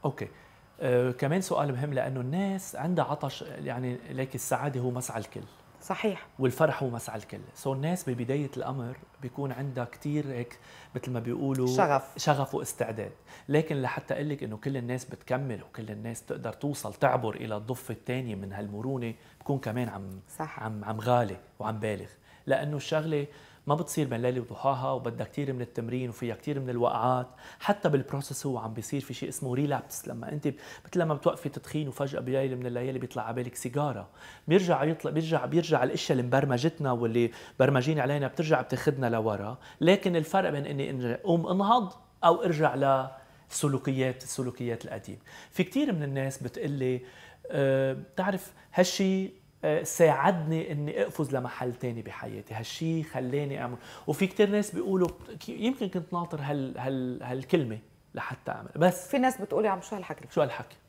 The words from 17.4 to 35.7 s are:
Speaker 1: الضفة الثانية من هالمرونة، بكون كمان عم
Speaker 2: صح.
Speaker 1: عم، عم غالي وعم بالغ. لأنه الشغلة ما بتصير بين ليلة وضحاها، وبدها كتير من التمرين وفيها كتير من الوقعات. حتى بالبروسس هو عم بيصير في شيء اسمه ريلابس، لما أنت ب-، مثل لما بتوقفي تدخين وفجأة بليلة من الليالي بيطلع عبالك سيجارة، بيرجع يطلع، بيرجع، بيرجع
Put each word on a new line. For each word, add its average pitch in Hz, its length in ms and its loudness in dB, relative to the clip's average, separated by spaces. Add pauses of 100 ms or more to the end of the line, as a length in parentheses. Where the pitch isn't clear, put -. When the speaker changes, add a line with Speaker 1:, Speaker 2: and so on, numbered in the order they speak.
Speaker 1:
الضفة 110 380 -6
الثانية 123 400 -6
من 95 180 -8
هالمرونة، 113 640 -6 (260)
بكون 139 180 -2
كمان 117 300 -2
عم 98 320 -10 (180)
Speaker 2:
صح. 156 240 -8
Speaker 1:
عم، 107 220 -6
عم 110 160 -4
غالي 117 360 2 (220)
وعم 110 200 -4
بالغ. 104 300 -4 (380)
لأنه 147 300 2
الشغلة 151 500 0 (400)
ما 143 80 4
بتصير 160 320 0
بين 120 160 -2
ليلة 123 180 2
وضحاها، 131 520 0
وبدها 117 340 -4
كتير 139 260 -4
من 123 80 -4
التمرين 120 480 -4
وفيها 117 260 -4
كتير 139 260 -4
من 127 100 -4
الوقعات. 120 560 2 (340)
حتى 202 280 2
بالبروسس 143 580 0
هو 127 120 -2
عم 110 160 -6
بيصير 117 260 -4
في 127 140 -8
شيء - 140 -6
اسمه 127 260 -4
ريلابس، 139 540 -2
لما 120 240 -8
أنت 151 160 -2
ب-، 139 60 -2 (300)
مثل - 160 -2
لما 156 140 2
بتوقفي - 340 0
تدخين 147 400 -4
وفجأة 139 320 -4
بليلة 131 360 0
من 123 100 -6
الليالي 127 320 -2
بيطلع 120 300 -6
عبالك 123 260 -4
سيجارة، 127 540 -2 (400)
بيرجع 170 360 6
يطلع، 160 260 0
بيرجع، 156 340 2
بيرجع 156 380 4